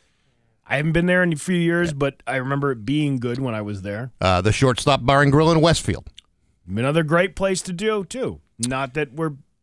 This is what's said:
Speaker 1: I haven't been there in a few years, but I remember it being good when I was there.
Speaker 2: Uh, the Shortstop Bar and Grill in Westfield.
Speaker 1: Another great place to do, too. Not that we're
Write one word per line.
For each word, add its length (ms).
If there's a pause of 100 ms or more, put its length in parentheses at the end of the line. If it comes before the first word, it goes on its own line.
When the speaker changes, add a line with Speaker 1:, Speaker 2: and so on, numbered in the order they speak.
(680)
Speaker 1:
I 80
haven't 160
been 140
there 160
in 100
a 40
few 200
years, 360
but 340
I 100
remember 360
it 120
being 340
good 200
when 160
I 80
was 200
there. 280 (100)
Speaker 2:
Uh, 200
the 120
Shortstop 520
Bar 180
and 80
Grill 220
in 80
Westfield. 480 (600)
Speaker 1:
Another 360
great 320
place 260
to 100
do, 320
too. 360 (180)
Not 360
that 180
we're 220 (280)